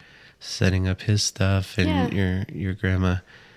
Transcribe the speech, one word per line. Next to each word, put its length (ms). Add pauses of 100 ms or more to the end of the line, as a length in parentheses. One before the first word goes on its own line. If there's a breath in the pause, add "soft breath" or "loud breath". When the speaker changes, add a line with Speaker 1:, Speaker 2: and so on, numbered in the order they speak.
(400 loud breath)
Speaker 1:
setting 480
up 140
his 200
stuff 560
and 100
Speaker 2:
Yeah. 200
Speaker 1:
your, 440
your 220
grandma, 420 (400 loud breath)